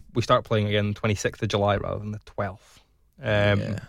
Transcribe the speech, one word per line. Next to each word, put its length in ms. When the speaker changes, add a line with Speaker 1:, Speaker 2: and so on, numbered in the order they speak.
Speaker 1:
we 80
start 240
playing 220
again 220
the 40
twenty-sixth 500
of 60
July 260
rather 240
than 120
the 140
twelfth. 540
Um, 380
Speaker 2:
Yeah. 300